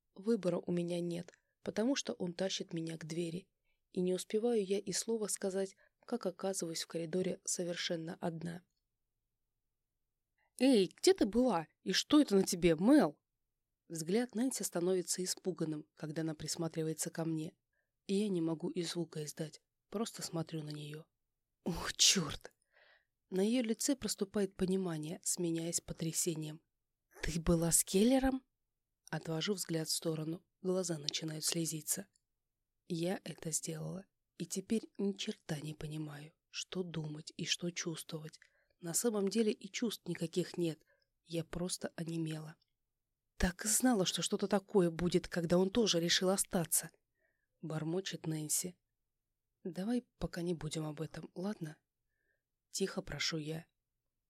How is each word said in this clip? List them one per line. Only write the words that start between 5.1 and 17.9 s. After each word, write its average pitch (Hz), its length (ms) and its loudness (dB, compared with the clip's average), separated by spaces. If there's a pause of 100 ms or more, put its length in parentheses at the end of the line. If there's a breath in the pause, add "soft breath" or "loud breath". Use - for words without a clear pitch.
сказать, 196 500 -2 (340 soft breath)
как 240 160 -2
оказываюсь 175 560 -2
в - 60 -8
коридоре 175 560 -2
совершенно 170 760 -4
одна. 170 440 -6 (1900)
«Эй, 240 380 6
где 381 180 6
ты 311 100 2
была? 214 440 2 (160)
И 190 80 -2
что - 280 6
это 208 140 4
на 190 80 8
тебе, 175 320 4
Мел?» 196 420 6 (720)
Взгляд 175 460 -2
Нэнси 233 300 -2
становится 180 580 0
испуганным, 156 720 -4
когда 156 280 -6
она 160 120 -2
присматривается 160 760 -4
ко 165 140 -4
мне. 160 300 -2 (540)